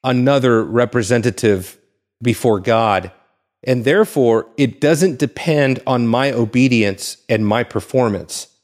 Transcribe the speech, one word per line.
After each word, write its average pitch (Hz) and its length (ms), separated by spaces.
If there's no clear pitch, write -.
another 127 600
representative 113 1120
before 113 380
God. 104 520
And 123 200
therefore, 131 600
it 127 220
doesn't 147 380
depend 135 720
on 123 180
my 127 280
obedience 113 840
and 110 200
my 113 160
performance. - 840